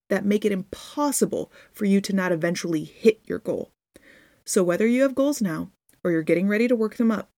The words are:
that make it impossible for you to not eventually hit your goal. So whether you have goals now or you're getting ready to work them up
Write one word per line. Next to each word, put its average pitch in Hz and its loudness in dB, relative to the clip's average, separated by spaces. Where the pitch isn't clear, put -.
that 196 0
make 208 2
it 208 2
impossible - -4
for - -6
you 196 4
to 196 -4
not 185 0
eventually 170 -2
hit - 2
your - -6
goal. - -6
So - 0
whether 180 0
you 247 2
have 269 2
goals 277 0
now 175 -4
or 180 0
you're 160 0
getting 170 2
ready 214 2
to 254 4
work 220 -2
them 226 2
up - -4